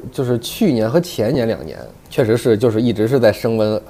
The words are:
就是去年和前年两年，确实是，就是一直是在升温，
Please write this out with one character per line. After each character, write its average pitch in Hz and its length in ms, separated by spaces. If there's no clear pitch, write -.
就 139 120
是 123 160
去 190 320
年 110 180
和 143 100
前 123 320
年 127 140
两 92 180
年， 78 140
确 - 140
实 113 140
是， 117 200
就 117 140
是 110 100
一 120 120
直 107 120
是 131 140
在 110 140
升 113 240
温， 107 220